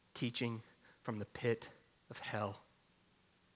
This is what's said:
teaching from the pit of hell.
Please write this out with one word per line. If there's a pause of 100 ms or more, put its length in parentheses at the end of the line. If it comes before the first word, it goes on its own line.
(140)
teaching (400)
from
the
pit (420)
of
hell. (960)